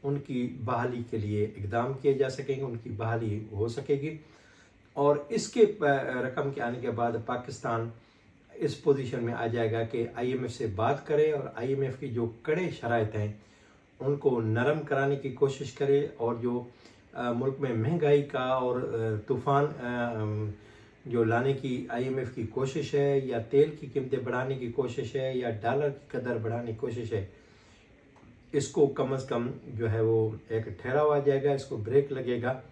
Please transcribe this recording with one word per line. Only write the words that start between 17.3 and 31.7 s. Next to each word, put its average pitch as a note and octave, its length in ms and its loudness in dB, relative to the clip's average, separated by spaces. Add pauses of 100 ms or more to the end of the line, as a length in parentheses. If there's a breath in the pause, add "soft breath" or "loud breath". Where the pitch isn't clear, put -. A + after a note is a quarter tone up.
मुल्क C3 280 0
में C3 140 0
महंगाई C#3+ 480 4
का C3 360 0
और, B2 220 0
आ, A2+ 480 -2
तूफ़ान, C#3 380 2
आ, B2 420 -4
अम, G#2+ 460 -4 (540 loud breath)
जो A#2 160 4
लाने A#2+ 300 2
की C3 380 -4
आईएमएफ़ B2+ 440 -2
की A#2 80 -6
कोशिश C3+ 520 -2
है C#3 320 4
या B2 120 0
तेल C#3+ 420 4
की - 60 -12
कीमतें B2+ 360 -2
बढ़ाने B2+ 320 -2
की A#2+ 160 -6
कोशिश B2 440 -4
है C3 240 -2
या B2 100 -2
डॉलर C#3 400 0
की - 280 -8
कदर A#2+ 200 -2
बढ़ाने A#2 300 -4
की A2 100 -6
कोशिश A2+ 360 -6
है, G2 160 -2 (1200 loud breath)
इसको C#3+ 340 4
कम C3+ 260 0
अज़ C3 140 -4
कम A#2+ 220 -2 (200)
जो A2 180 -2
है A2 160 2
वो A2 340 2 (140)
एक A2+ 320 -4
ठहराव D3 300 4
आ D3 60 4
जाएगा, C#3 340 2
इसको C3+ 240 -4